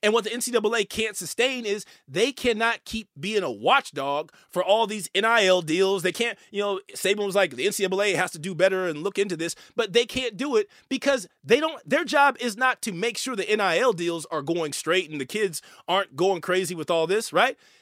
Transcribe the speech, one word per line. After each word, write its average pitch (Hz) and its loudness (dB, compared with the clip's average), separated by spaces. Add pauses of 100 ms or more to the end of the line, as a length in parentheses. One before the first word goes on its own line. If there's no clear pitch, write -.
And 214 4
what 226 2
the 220 -6
N 240 -4
C 247 -4
double 233 0
A 220 2
can't 220 -4
sustain 240 -2
is 202 -2 (220)
they 202 0
cannot 226 0
keep 226 -10 (100)
being 202 -2
a 139 -2
watchdog 139 0 (180)
for 180 -2
all 214 4
these 202 -8
N 196 2
I 226 4
L 185 6
deals. 185 0
They 180 -2
can't, 233 -4 (120)
you 202 -4
know, 202 -2 (140)
Saban 202 -2
was 190 -4
like, 185 2
"The 127 -4
N 202 0
C 208 -2
double 190 0
A 202 2
has 170 0
to 165 -14
do 175 -8
better 185 2
and 156 -6
look 196 -4
into 190 -2
this." 165 -6 (180)
But 220 -2
they 233 4
can't 240 -6
do 262 -2
it 214 2 (180)
because 269 0 (160)
they 208 4
don't, 311 -2
their 294 2
job 277 4
is 240 -2
not 254 0
to 208 -6
make 202 -4
sure 254 -6
the 190 -4
N 214 2
I 180 4
L 247 4
deals 170 -4
are 156 -4
going 160 -2
straight 165 -2
and 151 -8
the 131 -4
kids 196 -4 (240)
aren't 180 -2
going 180 2
crazy 185 -2
with 160 -6
all 165 2
this, 208 -2
right? 240 2 (240)